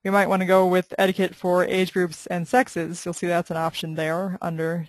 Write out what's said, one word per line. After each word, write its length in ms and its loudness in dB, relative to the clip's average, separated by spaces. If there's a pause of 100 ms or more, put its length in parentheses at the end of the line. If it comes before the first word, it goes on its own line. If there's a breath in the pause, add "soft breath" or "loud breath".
we 80 -2
might 160 4
want 140 2
to 40 -2
go 220 6
with 300 2
etiquette 380 2
for 280 2
age 300 0
groups 340 -2
and 200 -4
sexes. 580 -2
You'll 80 -6
see 140 -6
that's 220 0
an 80 -4
option 380 -4
there 460 -4
under 480 -4